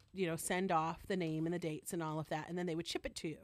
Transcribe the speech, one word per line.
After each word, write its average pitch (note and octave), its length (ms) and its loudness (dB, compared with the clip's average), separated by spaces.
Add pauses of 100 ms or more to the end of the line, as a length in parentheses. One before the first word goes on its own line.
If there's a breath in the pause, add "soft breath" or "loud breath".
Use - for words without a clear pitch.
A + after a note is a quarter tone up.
(140)
you F#3 140 2
know, D#3+ 80 2
send F#3 360 2
off E3 360 2
the G3 100 2
name D#3+ 300 2
and F3 80 2
the F3 40 -2
dates D#3 320 -4
and E3+ 120 0
all D#3 160 0
of D3+ 100 -4
that, D#3 200 -2
and E3+ 60 -4
then F3+ 120 0
they D#3+ 80 0
would E3 120 -2
ship - 160 -4
it B3+ 120 -8
to - 140 -4
you. D3 140 -6